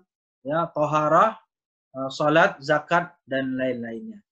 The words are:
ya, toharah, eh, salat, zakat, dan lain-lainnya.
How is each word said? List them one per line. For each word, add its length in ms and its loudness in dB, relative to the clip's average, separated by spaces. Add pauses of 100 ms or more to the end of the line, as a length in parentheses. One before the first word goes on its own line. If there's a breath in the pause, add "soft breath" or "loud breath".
(460)
ya, 260 -4
toharah, 640 2 (560)
eh, 220 -8
salat, 500 4
zakat, 480 0 (160)
dan 320 -4
lain-lainnya. 720 -6